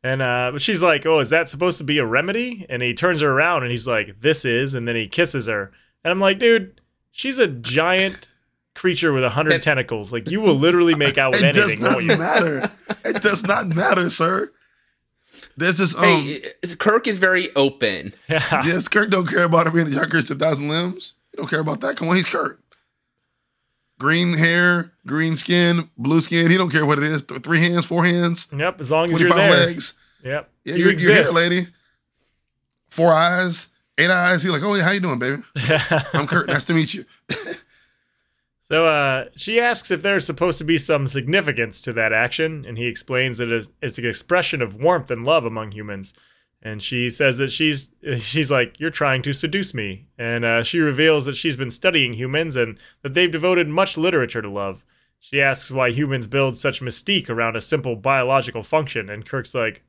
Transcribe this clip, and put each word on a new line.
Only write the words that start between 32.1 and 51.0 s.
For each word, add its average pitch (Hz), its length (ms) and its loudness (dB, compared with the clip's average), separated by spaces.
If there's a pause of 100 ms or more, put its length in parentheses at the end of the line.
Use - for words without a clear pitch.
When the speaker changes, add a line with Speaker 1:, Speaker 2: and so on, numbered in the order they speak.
Speaker 3:
Four 165 240 4
eyes, 175 560 2 (280)
eight 165 120 4
eyes. 180 340 2
He's 180 80 0
like, 151 120 -2
"Oh, 202 100 0
yeah, 190 100 2
how 175 80 2
you 202 80 0
doing, 156 200 -2
baby? 131 220 -4 (140)
Speaker 1:
<laughs> - 0 - (580)
Speaker 3:
I'm 147 140 0
Kirk. 170 200 0
Nice 143 180 -2
to 175 80 0
meet 160 200 2
you." 92 120 -10 (240)
<laughs> - 60 -4 (1300)
Speaker 1:
So, 160 200 2
uh, 139 380 0 (100)
she 226 260 -2
asks 240 300 0
if 160 100 -2
there's 196 240 0
supposed 170 320 -2
to 165 60 -8
be 156 160 2
some 143 260 2
significance 131 800 -2
to 123 100 -8
that 110 200 0
action, 139 540 -2
and 113 120 -10
he 120 80 -4
explains 127 500 -4
that 117 140 -4
it's, 113 180 -4 (100)
it's 127 200 -8
an 120 80 -4
expression 170 520 -2
of 107 220 -6
warmth 160 300 0
and 117 120 -6
love 143 220 2
among 110 260 -8
humans. 101 440 -14 (480)
And 107 180 -10
she 123 300 -4
says 131 260 0
that 135 140 -2
she's, 151 400 -2 (260)
she's 123 320 -2
like, 127 300 0
"You're 156 100 -4
trying 135 320 0
to 139 120 -4
seduce 170 420 -4
me." 101 320 -10 (100)
And, 117 260 -4
uh, 117 200 2
she 170 160 -2
reveals 151 480 2